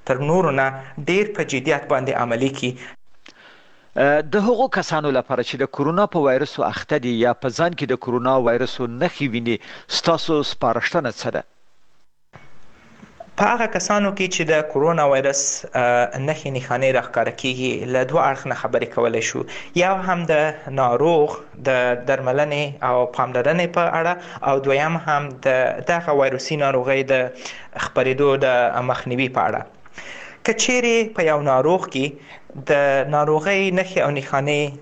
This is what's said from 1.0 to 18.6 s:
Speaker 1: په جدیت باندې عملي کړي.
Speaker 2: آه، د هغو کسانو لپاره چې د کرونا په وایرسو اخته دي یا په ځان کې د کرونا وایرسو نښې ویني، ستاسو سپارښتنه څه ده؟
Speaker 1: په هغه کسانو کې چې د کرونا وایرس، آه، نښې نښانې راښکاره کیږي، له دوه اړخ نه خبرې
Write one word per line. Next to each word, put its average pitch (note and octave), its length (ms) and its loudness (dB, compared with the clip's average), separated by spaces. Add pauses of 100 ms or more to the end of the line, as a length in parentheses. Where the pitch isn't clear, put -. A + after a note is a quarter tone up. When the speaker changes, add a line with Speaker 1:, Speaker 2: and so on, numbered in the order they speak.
Speaker 1:
په E3 60 -2
جدیت C#3+ 440 -2
باندې C3 260 0
عملي A#2+ 360 0
کړي. B2+ 220 -4 (1300)
Speaker 2:
آه، D3 240 4
د D3+ 140 -2
هغو A3+ 320 2
کسانو D#3 440 -2
لپاره B2 320 0
چې - 120 -6
د C#3 80 -2
کرونا D#3+ 420 0
په F3 140 -2
وایرسو C#3 440 2
اخته G#2+ 340 -2
دي B2 120 -2
یا A#2 240 2
په - 160 -6
ځان E3 240 0
کې D3 120 -6
د B2+ 80 0
کرونا B2 440 0
وایرسو A#2+ 500 0
نښې C3+ 420 -4
ویني، A#2 300 -2 (280)
ستاسو D#3+ 560 0
سپارښتنه A#2+ 680 -2
څه - 180 -8
ده؟ D2 140 -4 (1900)
Speaker 1:
په G3 60 2
هغه A#3 220 2
کسانو G3+ 460 0
کې G3 160 -2
چې F3+ 140 -4
د D#3 200 4
کرونا D3+ 440 2
وایرس، C3+ 600 0
آه، A#2+ 400 2 (120)
نښې D3 380 -4
نښانې B2+ 400 0
راښکاره A#2 460 0
کیږي، B2+ 440 -2
له B2+ 180 0
دوه C3+ 300 2
اړخ C3 140 -8
نه B2 80 -4
خبرې A#2+ 300 -2